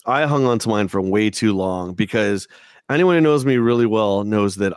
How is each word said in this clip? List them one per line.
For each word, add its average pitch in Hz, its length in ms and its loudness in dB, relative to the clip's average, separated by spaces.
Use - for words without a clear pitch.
I 135 200 0
hung 143 200 0
on 120 140 2
to - 100 -6
mine 104 180 0
for 98 140 -4
way 104 280 0
too 107 240 0
long 92 400 -4
because 101 540 -2
anyone 175 240 2
who 165 60 2
knows 147 240 2
me 131 140 2
really 120 280 2
well 104 380 0
knows 101 320 0
that 95 200 -2